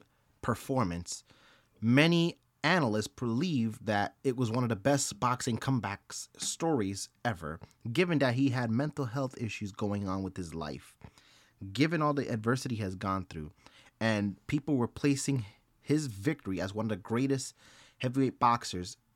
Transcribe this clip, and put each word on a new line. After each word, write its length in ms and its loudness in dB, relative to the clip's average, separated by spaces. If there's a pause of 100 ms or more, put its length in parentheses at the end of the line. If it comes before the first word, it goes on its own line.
(420)
performance. 840 -2 (560)
Many 600 6 (240)
analysts 440 4
believe 760 0
that 380 2
it 140 0
was 120 2
one 140 0
of 60 0
the 80 0
best 420 0
boxing 380 0
comebacks 800 -4
stories 720 -2 (160)
ever, 340 -4 (320)
given 280 2
that 160 4
he 140 4
had 220 0
mental 340 0
health 320 -4
issues 360 -6
going 340 -2
on 160 -2
with 140 -6
his 160 -8
life, 420 -10 (760)
given 300 2
all 120 2
the 160 -2
adversity 460 0
he 60 -4
has 140 -4
gone 340 -2
through, 220 -10 (480)
and 360 2 (120)
people 280 0
were 120 2
placing 580 0 (360)
his 260 0
victory 520 -4
as 140 -4
one 120 -2
of 40 -2
the 60 -2
greatest 580 -2 (440)
heavyweight 420 0
boxers 580 0 (180)